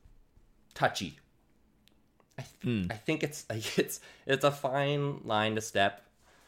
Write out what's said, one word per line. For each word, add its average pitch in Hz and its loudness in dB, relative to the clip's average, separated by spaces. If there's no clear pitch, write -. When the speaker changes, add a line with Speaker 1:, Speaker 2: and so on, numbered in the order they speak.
Speaker 1:
touchy. 101 0
I 131 -10
th-, - -16
Speaker 2:
Hmm. 104 0
Speaker 1:
I - -6
think 156 -2
it's, 147 -6
<laughs> - -20
like, - -2
it's, - -2
it's 135 2
a 143 6
fine 143 0
line 110 2
to 107 0
step 101 2